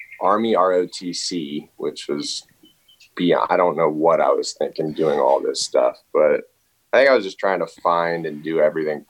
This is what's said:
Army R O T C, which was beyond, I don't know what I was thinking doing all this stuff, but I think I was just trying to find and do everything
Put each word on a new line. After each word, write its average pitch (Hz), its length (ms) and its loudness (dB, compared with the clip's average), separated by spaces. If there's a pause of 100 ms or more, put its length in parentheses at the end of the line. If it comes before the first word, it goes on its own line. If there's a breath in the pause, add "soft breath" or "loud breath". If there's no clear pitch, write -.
(220)
Army 107 340 2
R 90 180 2
O 90 180 0
T 90 220 -10
C, 76 640 -8
which - 300 -8
was 73 400 -8 (680)
beyond, 82 360 2
I 92 60 2
don't 87 200 2
know 80 120 2
what 78 320 2
I 69 100 2
was - 220 -2
thinking 78 400 -4
doing 76 260 0
all 69 200 2
this 71 220 -4
stuff, 64 360 0 (160)
but 73 360 2 (440)
I 113 60 4
think 139 100 6
I 131 60 6
was 104 100 0
just 95 140 -10
trying 95 200 0
to 82 80 -2 (160)
find 85 420 0
and 76 160 -8
do 80 200 0
everything 76 480 0